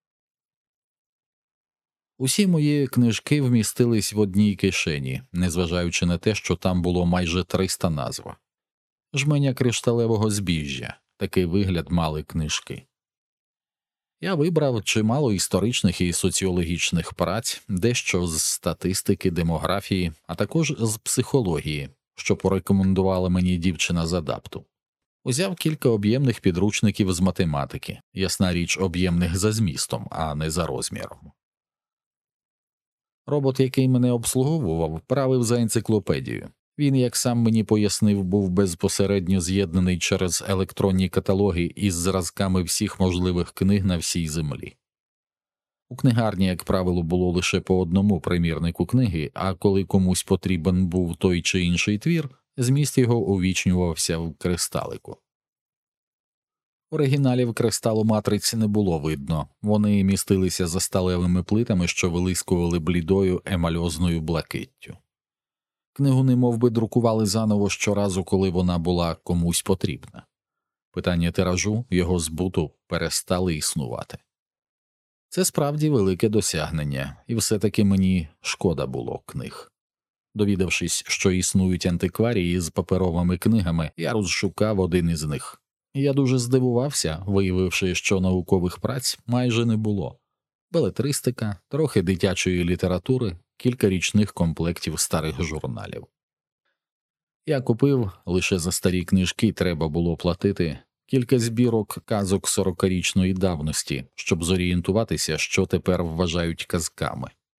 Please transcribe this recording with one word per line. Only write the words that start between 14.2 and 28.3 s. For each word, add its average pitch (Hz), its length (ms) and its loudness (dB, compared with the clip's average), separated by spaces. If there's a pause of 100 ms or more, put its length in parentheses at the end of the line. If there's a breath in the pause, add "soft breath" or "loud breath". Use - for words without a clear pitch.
Я 185 140 -2
вибрав 147 500 2
чимало 113 480 2
історичних 92 680 0
і 87 120 0
соціологічних 87 1000 -2
праць, 92 560 -4
дещо 95 580 0
з 80 160 -2
статистики, - 880 -2
демографії, 85 800 -2 (140)
а 87 80 -10
також 135 440 -2
з 110 200 -2
психології, 76 920 -2 (260)
що - 220 -2
порекомендувала 95 920 2
мені 90 280 2
дівчина 85 500 0
з 80 60 -2
адапту. - 520 -6 (600)
Узяв 170 300 -2
кілька 156 340 -2
об'ємних 113 520 2
підручників 95 720 0
з 85 80 -4
математики, 78 800 -2 (120)
ясна 92 400 0